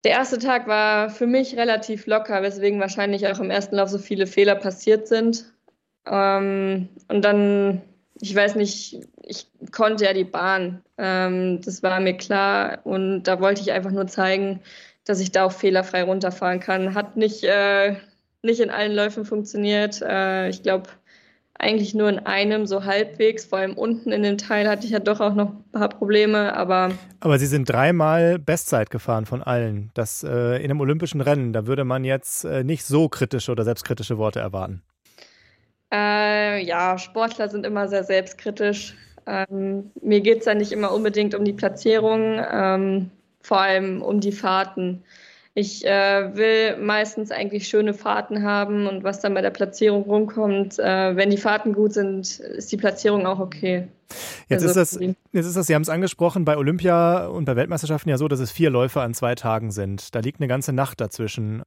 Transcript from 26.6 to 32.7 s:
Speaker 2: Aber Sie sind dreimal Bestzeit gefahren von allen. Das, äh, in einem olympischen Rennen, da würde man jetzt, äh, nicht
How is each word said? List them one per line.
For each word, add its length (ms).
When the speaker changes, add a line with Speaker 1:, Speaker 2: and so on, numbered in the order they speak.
Speaker 2:
Aber 200
Sie 60
sind 240
dreimal 680
Bestzeit 520
gefahren 360
von 160
allen. 540
Das, 280
äh, 340
in 80
einem 160
olympischen 400
Rennen, 320
da 120
würde 200
man 180
jetzt, 420
äh, 180
nicht 220